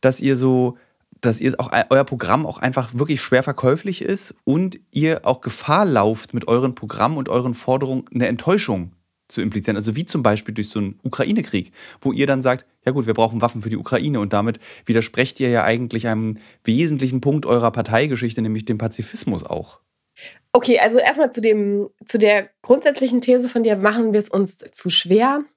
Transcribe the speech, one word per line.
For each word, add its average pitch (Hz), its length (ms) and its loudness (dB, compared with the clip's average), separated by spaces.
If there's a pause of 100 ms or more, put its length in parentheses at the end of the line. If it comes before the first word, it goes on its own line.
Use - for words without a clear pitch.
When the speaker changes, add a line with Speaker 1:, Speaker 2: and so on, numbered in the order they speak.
Speaker 1:
dass 131 200 2
ihr 139 140 2
so 127 420 2 (440)
dass 113 200 0
ihr 120 80 0
es - 100 -6
auch, - 120 -4 (180)
euer 135 140 4
Programm 131 420 -2
auch - 140 -10
einfach 127 340 -2
wirklich 143 280 -2
schwer 127 220 2
verkäuflich 151 580 -2
ist - 420 -6
und 175 360 0 (120)
ihr 160 340 0
auch 127 160 0
Gefahr - 440 0
lauft, 110 480 0
mit 117 140 -4
euren 123 280 2
Programmen 117 420 -2
und 131 120 -6
euren 123 240 0
Forderungen 131 600 -2
eine 120 140 0
Enttäuschung 117 680 0 (340)
zu - 140 -6
implizieren. 104 360 -2
Also 107 180 -2
wie 165 100 -4
zum 135 180 -4
Beispiel 104 300 0
durch 107 160 -6
so 110 100 -6
einen 98 240 -6
Ukraine-Krieg, 139 680 -2 (300)
wo 135 100 -2
ihr 135 140 0
dann 135 160 0
sagt, 127 240 0 (200)
„Ja 127 60 0
gut, 131 140 -2
wir 113 80 -2
brauchen 113 280 2
Waffen 120 200 -2
für 113 80 -6
die 113 80 -4
Ukraine.“ 131 420 -2
Und 101 140 -2
damit 110 260 -2 (260)
widersprecht 113 540 0
ihr 127 100 0
ja 113 140 2
eigentlich 113 440 -2
einem 110 300 -2 (260)
wesentlichen 131 580 0
Punkt 143 240 0
eurer 117 260 2
Parteigeschichte, 117 720 -2
nämlich 110 240 -4
dem 113 120 -2
Pazifismus 113 680 -6
auch. - 380 -10 (680)
Speaker 2:
Okay, 247 280 4
also 220 180 4
erstmal 269 340 2
zu 247 80 -8
dem, 208 500 0 (160)
zu - 120 -2
der 208 320 4 (120)
grundsätzlichen 269 600 2
These 247 260 2
von 233 160 -2
dir, 214 140 2
machen 214 340 2
wir 208 80 4
es 208 100 -4
uns 196 280 -2
zu - 320 -8
schwer? 240 540 2 (140)